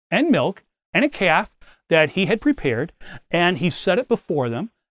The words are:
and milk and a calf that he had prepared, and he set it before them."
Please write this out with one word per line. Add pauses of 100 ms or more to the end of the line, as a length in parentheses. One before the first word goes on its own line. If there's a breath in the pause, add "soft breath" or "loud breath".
and
milk (320)
and
a
calf (380 soft breath)
that
he
had
prepared, (360 loud breath)
and
he
set
it
before
them." (220)